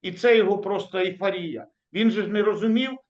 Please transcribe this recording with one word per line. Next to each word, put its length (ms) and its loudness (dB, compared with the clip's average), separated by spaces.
І 100 -8
це 240 4
його 220 2
просто 400 -6
ейфорія. 680 -4
Він 180 4
же 120 -2
ж 60 -4
не 140 0
розумів 480 0